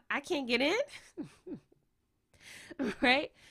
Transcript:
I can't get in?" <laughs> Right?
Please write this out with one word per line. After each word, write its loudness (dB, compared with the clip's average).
I -2
can't -2
get 2
in?" 4
<laughs> -
Right? 4